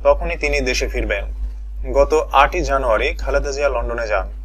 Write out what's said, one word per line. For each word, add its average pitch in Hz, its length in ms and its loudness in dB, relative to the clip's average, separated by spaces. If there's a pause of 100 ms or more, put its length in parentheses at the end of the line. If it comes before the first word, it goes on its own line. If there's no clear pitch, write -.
তখনই 143 320 2
তিনি 147 260 -2
দেশে 127 260 -2
ফিরবেন।" 104 380 -4 (680)
গত 143 380 4
আটই 147 300 6
জানুয়ারি 131 520 2
খালেদা 143 380 -2
জিয়া 143 180 0
লন্ডনে 117 380 -2
যান। 98 220 0 (160)